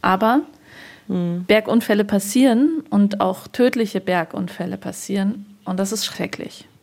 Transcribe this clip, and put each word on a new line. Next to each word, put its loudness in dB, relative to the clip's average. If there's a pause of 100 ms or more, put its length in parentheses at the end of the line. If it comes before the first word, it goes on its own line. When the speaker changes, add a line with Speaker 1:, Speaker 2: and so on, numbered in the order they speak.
Speaker 1:
Aber 2 (680)
Speaker 2:
Mhm. -2
Speaker 1:
Bergunfälle 2
passieren 2
und 2
auch -2
tödliche 0
Bergunfälle -4
passieren -6 (200)
und -4
das -2
ist -6
schrecklich. -10 (160)